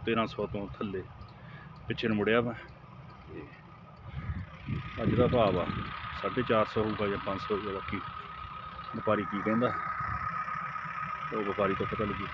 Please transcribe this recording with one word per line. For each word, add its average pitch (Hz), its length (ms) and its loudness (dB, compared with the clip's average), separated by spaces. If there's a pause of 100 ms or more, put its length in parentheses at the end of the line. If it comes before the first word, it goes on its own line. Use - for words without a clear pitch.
ਤੇਰਾਂ 113 220 4
ਸੌ 104 200 -2
ਤੋਂ 101 200 -4
ਥੱਲੇ 95 380 -4 (840)
ਪਿੱਛੇ 113 200 0
ਨੂੰ 110 80 2
ਮੁੜਿਆ 107 240 6
ਵਾ। 117 140 0 (760)
ਤੇ - 180 -10 (1600)
ਅੱਜ 117 120 6
ਦਾ 123 120 8
ਭਾਅ 117 240 8
ਵਾ 90 160 4 (560)
ਸਾਢੇ 101 200 2
ਚਾਰ 110 240 6
ਸੌ - 160 2
ਹੋਊਗਾ 104 240 2
ਜਾਂ 98 120 2
ਪੰਜ 98 220 -2
ਸੌ 107 160 0
ਹੋਊਗਾ, 98 160 -2
ਬਾਕੀ 95 280 -2 (960)
ਵਪਾਰੀ 107 280 4
ਕੀ 98 160 -2
ਕਹਿੰਦਾ 110 320 4 (1600)
ਉਹ 107 100 2
ਵਪਾਰੀ 98 300 4
ਤੋਂ 95 120 0
ਪਤਾ 107 180 0
ਲੱਗੂ। 101 300 -2